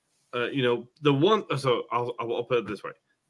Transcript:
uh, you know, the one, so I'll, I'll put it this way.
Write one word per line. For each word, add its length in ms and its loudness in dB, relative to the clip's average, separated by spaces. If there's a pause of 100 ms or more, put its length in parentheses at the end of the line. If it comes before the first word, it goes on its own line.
(340)
uh, 120 -2
you 180 -2
know, 240 0 (140)
the 120 4
one, 300 2 (140)
so 340 0
I'll, 260 -2
I'll 260 -4
put 140 0
it 80 -2
this 160 -8
way. 100 -10 (380)